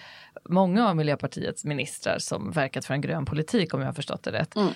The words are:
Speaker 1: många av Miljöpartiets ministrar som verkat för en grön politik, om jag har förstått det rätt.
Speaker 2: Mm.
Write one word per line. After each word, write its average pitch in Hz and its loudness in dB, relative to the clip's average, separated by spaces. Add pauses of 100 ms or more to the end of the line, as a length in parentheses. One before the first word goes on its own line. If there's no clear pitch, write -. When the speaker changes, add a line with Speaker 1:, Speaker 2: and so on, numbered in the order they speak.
(500)
Speaker 1:
många 190 6
av 175 2
Miljöpartiets - 0
ministrar 139 -2
som - -4
verkat 135 -2
för 135 -2
en 143 0
grön 151 -2
politik, 160 0
om 139 0
jag 135 -2
har 131 -4
förstått - -6
det - -4
rätt. 131 -2
Speaker 2:
Mm. 202 4